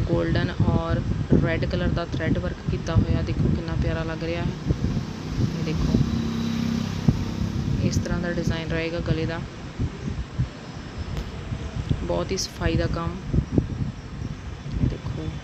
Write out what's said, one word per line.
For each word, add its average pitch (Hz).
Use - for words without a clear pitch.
ਗੋਲਡਨ 170
ਔਰ 165
ਰੈੱਡ 165
ਕਲਰ 175
ਦਾ 170
ਥਰੈੱਡ 170
ਵਰਕ 180
ਕੀਤਾ 170
ਹੋਇਆ, 165
ਦੇਖੋ 160
ਕਿੰਨਾ 165
ਪਿਆਰਾ 165
ਲੱਗ 160
ਰਿਹਾ 170
ਹੈ। 175
ਇਹ 160
ਦੇਖੋ 156
ਇਸ -
ਤਰ੍ਹਾਂ 175
ਦਾ 175
ਡਿਜ਼ਾਈਨ 165
ਰਹੇਗਾ 165
ਗਲੇ 160
ਦਾ, 165
ਬਹੁਤ 175
ਹੀ 190
ਸਫਾਈ 170
ਦਾ 170
ਕੰਮ। 170
ਇਹ -
ਦੇਖੋ -